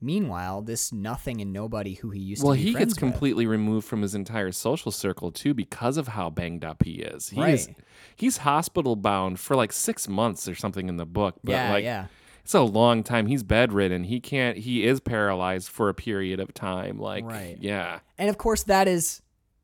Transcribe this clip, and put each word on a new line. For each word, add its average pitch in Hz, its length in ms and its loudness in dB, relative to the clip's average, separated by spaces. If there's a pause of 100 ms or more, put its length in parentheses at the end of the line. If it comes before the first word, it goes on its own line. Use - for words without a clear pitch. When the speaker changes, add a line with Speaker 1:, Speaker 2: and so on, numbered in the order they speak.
Speaker 1:
Meanwhile, 107 640 -4
this 113 280 -4
nothing 113 500 -6
and 98 120 -6
nobody 104 400 -6
who 110 160 -8
he 98 100 -6
used 98 240 -2
Speaker 2:
Well, 143 120 8
Speaker 1:
to 131 40 4
be 147 60 2
Speaker 2:
he 220 80 4
Speaker 1:
friends 233 220 4
Speaker 2:
gets - 80 -6
Speaker 1:
with. 127 80 4
Speaker 2:
completely 120 340 2
removed 107 420 2
from 107 140 -2
his 101 140 -2
entire 101 360 -4
social 120 400 -2
circle, 90 400 -4
too, 143 220 0
because 120 440 -2
of 143 120 -2
how 95 220 -6
banged 85 340 -4
up 78 180 -10
he 85 180 -2
is. - 280 -10
He - 120 -4
is, 151 260 4
Speaker 1:
Right. - 80 -20 (400)
Speaker 2:
he's 247 220 0
hospital 143 580 2
bound 95 440 0
for, - 160 0
like, 117 180 4
six - 340 -2
months 104 400 0
or 92 60 -4
something 92 360 -4
in 87 80 -4
the 85 100 -6
book. 92 360 0
But, 98 100 -2
Speaker 1:
Yeah, 120 180 0
Speaker 2:
like, 101 120 2
Speaker 1:
yeah. 107 220 -4 (380)
Speaker 2:
it's - 100 -2
a 185 80 8
long 113 420 6
time. 117 220 0
He's 131 160 0
bedridden. 101 640 4
He 113 160 -4
can't, 123 400 -2
he 120 260 0
is 131 140 4
paralyzed 92 680 0
for 107 200 0
a 95 60 0
period 95 440 -4
of 98 140 -8
time. 95 460 -6
Like, 104 260 -6
Speaker 1:
Right. 98 340 -10
Speaker 2:
yeah. 92 400 -4 (200)
Speaker 1:
And 202 100 2
of 208 80 0
course, 220 260 0
that 190 240 6
is, 175 360 0 (400)